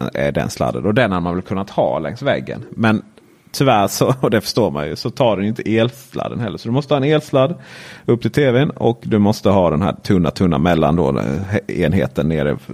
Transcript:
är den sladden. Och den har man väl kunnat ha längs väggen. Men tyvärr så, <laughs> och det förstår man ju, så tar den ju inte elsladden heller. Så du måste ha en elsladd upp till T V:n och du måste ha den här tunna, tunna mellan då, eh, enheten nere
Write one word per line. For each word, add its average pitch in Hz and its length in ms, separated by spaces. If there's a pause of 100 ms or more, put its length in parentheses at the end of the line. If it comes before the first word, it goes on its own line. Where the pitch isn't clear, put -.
(140)
är 71 180
den 69 180
sladden. 62 360
Och 107 80
den 113 180
har 90 80
man 87 140
väl 90 80
kunnat 98 280
ha 78 280
längs 80 240
väggen. 69 480
Men 110 320 (500)
tyvärr 110 360
så, 113 280
<laughs> 131 40
och 135 100
det 107 100
förstår 101 300
man 73 180
ju, - 80
så 123 140
tar 117 260
den 98 80
ju 107 60
inte 110 260
elsladden - 640
heller. 95 180
Så 113 100
du 117 40
måste 143 220
ha - 20
en 135 160
elsladd 147 420 (520)
upp 120 160
till 117 100
T 143 180
V:n 127 200
och 120 320
du 110 160
måste 104 320
ha 92 200
den 78 120
här 85 100
tunna, 87 380
tunna 85 280
mellan 80 380
då, 67 220
eh, 87 640
enheten 78 480
nere 71 280 (180)